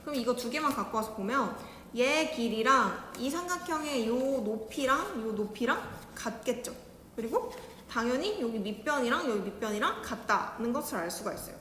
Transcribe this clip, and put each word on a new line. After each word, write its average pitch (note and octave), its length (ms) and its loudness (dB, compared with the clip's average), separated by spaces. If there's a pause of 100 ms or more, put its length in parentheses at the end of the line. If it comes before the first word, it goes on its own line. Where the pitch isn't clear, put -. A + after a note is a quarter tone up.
그럼 D4 120 -4
이거 A#3+ 220 2
두 A#3+ 120 -4
개만 D4 240 2
갖고 G#3 220 -2
와서 G#3+ 200 0
보면 G#3+ 380 2 (420)
얘 C#4+ 360 4
길이랑 A3+ 680 4 (200)
이 B3+ 120 0
삼각형의 D#4 800 0
요 A#3+ 80 4
높이랑 C4 1080 2
요 A3 80 -2
높이랑 A3+ 480 0 (320)
같겠죠. - 600 -4 (440)
그리고 A#3 340 0 (400)
당연히 C#4 480 2
여기 A3+ 200 0
밑변이랑 C4 680 2
여기 G#3 120 2
밑변이랑 G#3+ 600 0
같다는 - 680 0
것을 C4+ 260 -2
알 E3+ 140 -2
수가 - 220 -4
있어요. - 280 -10